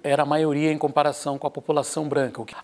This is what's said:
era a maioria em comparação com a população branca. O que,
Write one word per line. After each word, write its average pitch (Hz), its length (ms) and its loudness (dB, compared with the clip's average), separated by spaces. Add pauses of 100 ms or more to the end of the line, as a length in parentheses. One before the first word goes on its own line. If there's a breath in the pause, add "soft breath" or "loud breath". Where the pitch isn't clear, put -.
era 143 180 4
a 139 60 0
maioria 151 440 2
em 151 60 0
comparação 147 640 0
com 151 80 -4
a - 20 -6
população 147 580 -2
branca. 135 320 0
O 120 60 -8
que, - 80 -16 (100)